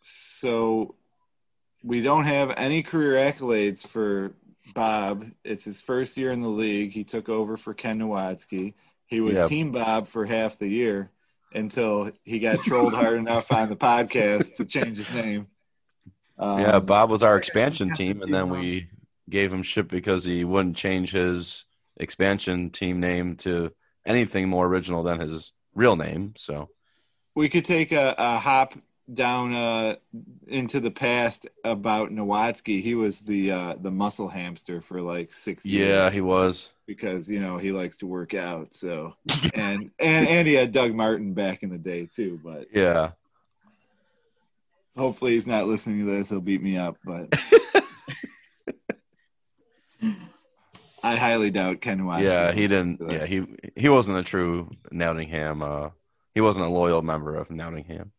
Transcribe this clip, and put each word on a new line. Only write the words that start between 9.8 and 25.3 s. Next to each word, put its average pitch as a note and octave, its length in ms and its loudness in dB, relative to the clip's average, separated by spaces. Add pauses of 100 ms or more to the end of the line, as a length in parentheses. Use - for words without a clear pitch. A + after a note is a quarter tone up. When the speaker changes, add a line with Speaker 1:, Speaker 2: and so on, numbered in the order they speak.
Speaker 1:
for A2 180 -4
half A2 340 -2
the G2+ 80 -4
year G2+ 440 -2 (420)
until G#2+ 580 -2 (120)
he A2+ 160 -4
got G#2+ 240 2
trolled A#2+ 300 4
hard A#2 240 2
Speaker 2:
<laughs> - 20 0
Speaker 1:
enough A2+ 320 -2
on A2 180 2
the G#2+ 80 -4
podcast A2+ 800 2
to A2+ 100 -4
change A2+ 320 -2
his G#2 160 -8
name. G#2+ 340 -4 (880)
Um, G2+ 220 0
Speaker 2:
Yeah, G2+ 200 6
Bob G2+ 300 6
was A2 140 4
our G#2+ 120 10
Speaker 3:
Okay, F#2+ 40 6
Speaker 2:
expansion A2+ 500 0
Speaker 3:
yeah, E2+ 40 -2
Speaker 2:
team, F#2+ 280 -2
and F#2+ 40 -8
Speaker 3:
team F#2 80 0
Speaker 2:
then F#2 160 0
Speaker 3:
Bob. F2+ 100 -4
Speaker 2:
we F2+ 300 -4 (400)
gave G2 220 2
him F#2 120 -4
shit F#2 240 -2
because F2+ 360 0
he F2 200 0
wouldn't F2+ 340 2
change F#2 340 -2
his F2+ 540 -2 (320)
expansion F#2 720 -2
team F2+ 300 -4
name F2+ 380 -2
to F2 340 -4 (340)
anything G2+ 440 0
more F2+ 180 2
original F2 360 -2
than E2+ 160 -2
his D#2+ 320 -8 (220)